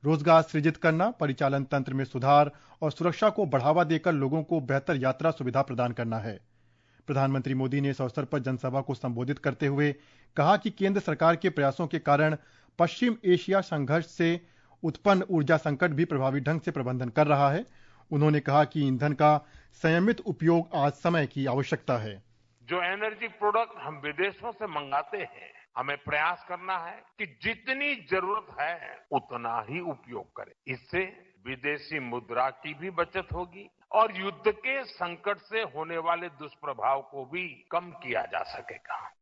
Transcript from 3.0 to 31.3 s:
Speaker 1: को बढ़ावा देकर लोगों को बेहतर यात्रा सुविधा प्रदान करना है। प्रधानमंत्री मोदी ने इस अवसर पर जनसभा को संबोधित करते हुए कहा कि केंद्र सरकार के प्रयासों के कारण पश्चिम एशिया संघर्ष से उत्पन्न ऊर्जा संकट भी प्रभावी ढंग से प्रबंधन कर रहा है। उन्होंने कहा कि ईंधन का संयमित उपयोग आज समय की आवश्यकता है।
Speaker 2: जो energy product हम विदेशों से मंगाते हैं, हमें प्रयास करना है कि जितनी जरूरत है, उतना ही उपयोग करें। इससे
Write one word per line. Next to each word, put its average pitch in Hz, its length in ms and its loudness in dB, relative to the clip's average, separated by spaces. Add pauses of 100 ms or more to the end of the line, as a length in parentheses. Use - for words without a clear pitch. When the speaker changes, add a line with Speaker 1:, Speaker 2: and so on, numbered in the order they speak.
Speaker 1:
को 208 160 0
बढ़ावा 143 380 2
देकर 160 300 2
लोगों 143 300 0
को 160 180 0
बेहतर 135 340 0
यात्रा 131 360 0
सुविधा 131 300 -2
प्रदान 123 300 0
करना 117 260 -4
है। 107 160 -6 (760)
प्रधानमंत्री 135 460 0
मोदी 131 280 0
ने 139 80 0
इस 135 120 -4
अवसर 131 240 -4
पर 147 140 -2
जनसभा 131 420 -4
को 135 120 -6
संबोधित 123 460 -4
करते 139 280 -2
हुए 143 260 2 (440)
कहा 165 200 4
कि 202 140 -2
केंद्र 196 300 0
सरकार 160 340 4
के 180 140 0
प्रयासों 143 380 0
के 160 120 -4
कारण 147 380 2 (420)
पश्चिम 226 460 2
एशिया 185 360 4
संघर्ष 156 460 0
से 170 320 0 (440)
उत्पन्न 185 460 4
ऊर्जा 160 300 4
संकट 160 320 0
भी 151 140 2
प्रभावी 135 340 0
ढंग 147 220 -2
से 170 100 -4
प्रबंधन 127 380 -4
कर 151 180 4
रहा 139 240 4
है। 190 140 -2 (460)
उन्होंने 151 280 4
कहा 143 260 4
कि 147 220 0
ईंधन 135 260 0
का 151 240 6 (460)
संयमित 180 380 4
उपयोग 170 540 2
आज 143 180 2
समय 170 340 0
की 135 180 -4
आवश्यकता 131 540 -2
है। 104 220 -10 (460)
Speaker 2:
जो 175 160 -2
energy 214 440 -4
product 208 540 0
हम 147 220 -10
विदेशों 185 480 -4
से 220 180 -10
मंगाते 147 480 -4
हैं, - 340 -12 (260)
हमें 135 200 -4
प्रयास 151 520 -2
करना 180 280 -6
है 170 180 -10 (240)
कि 214 60 -6 (180)
जितनी 262 500 -4 (160)
जरूरत 185 380 -2 (120)
है, 160 160 -4 (360)
उतना 120 420 -6 (160)
ही 160 120 -6
उपयोग 120 440 -10 (120)
करें। - 140 -14 (220)
इससे 170 260 -6 (480)